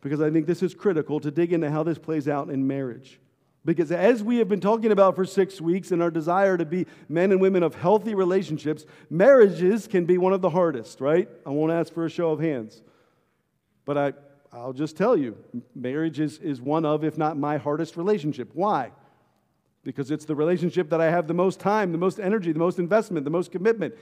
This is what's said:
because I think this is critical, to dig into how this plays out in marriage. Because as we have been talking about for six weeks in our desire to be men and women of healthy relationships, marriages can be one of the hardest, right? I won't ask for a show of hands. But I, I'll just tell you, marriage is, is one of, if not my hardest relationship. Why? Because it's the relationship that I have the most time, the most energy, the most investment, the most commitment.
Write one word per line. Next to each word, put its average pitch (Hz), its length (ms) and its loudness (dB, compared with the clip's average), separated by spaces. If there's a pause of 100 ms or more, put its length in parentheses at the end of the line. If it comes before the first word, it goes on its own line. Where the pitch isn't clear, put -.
because 143 200 -4
I 156 100 0
think 156 160 0
this 170 160 -2
is 180 120 -2
critical, 151 460 -2
to 147 100 -6
dig 170 220 0
into 160 180 0
how 156 140 -2
this 160 140 -4
plays 156 280 -6
out 143 240 -4
in 135 160 -2
marriage. 135 540 -8 (440)
Because 160 280 -2
as 202 300 4
we 240 160 0
have 214 100 2
been 190 120 0
talking 214 320 2
about 190 220 6
for 190 100 -2
six 185 360 -2
weeks 175 320 -2
in 170 100 2
our 170 80 2
desire 175 480 2
to 165 60 -2
be 165 220 -2 (220)
men 175 220 2
and 190 100 4
women 190 220 4
of 160 140 0
healthy 208 380 2
relationships, 175 720 -2 (240)
marriages 196 800 6
can 180 180 0
be 180 140 2
one 185 140 2
of 190 100 0
the 180 80 2
hardest, 156 500 -2
right? 160 280 2 (180)
I 143 40 -8
won't 151 220 0
ask 165 220 -2
for 165 100 -4
a 156 60 -4
show 170 200 -2
of 151 100 -2
hands. 131 420 -6 (1040)
But 143 100 -4
I, 143 160 0 (400)
I'll 123 220 -12
just 147 220 -6
tell 220 200 2
you, 120 200 -2 (380)
marriage 139 460 -4
is, 151 180 -4
is 139 220 -6
one 151 240 0
of, 151 200 0
if 151 120 -4
not 156 220 -2
my 147 180 -2
hardest 147 400 -6
relationship. 156 560 -4
Why? 151 400 -2 (880)
Because 135 280 -8
it's 151 160 -6
the 156 80 -6
relationship 165 560 0
that 165 100 0
I 165 100 2
have 170 160 0
the 165 80 -2
most 180 240 0
time, 202 320 0
the 160 80 -4
most 185 220 -2
energy, 190 320 -2
the 151 60 -4
most 175 200 0
investment, 165 460 0
the 147 60 -4
most 175 200 -2
commitment. 185 520 -2